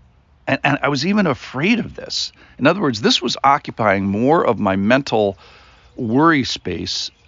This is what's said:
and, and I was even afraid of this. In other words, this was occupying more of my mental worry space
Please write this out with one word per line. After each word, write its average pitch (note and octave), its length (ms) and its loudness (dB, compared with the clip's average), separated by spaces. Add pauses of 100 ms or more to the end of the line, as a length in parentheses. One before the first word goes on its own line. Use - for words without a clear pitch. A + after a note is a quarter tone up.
(480)
and, C3+ 160 0
and C#3 180 2
I C3 60 0
was C#3+ 180 -2
even G3+ 220 2
afraid D3+ 500 -2
of - 160 -6
this. - 400 -8 (240)
In B2 80 0
other F3+ 160 2
words, B2+ 180 -2
this F#3 220 2
was - 220 -4
occupying A2 640 0
more B2 360 2
of A#2 140 0
my G2+ 180 0
mental G#2+ 600 0 (580)
worry C3+ 480 2
space - 680 -8 (160)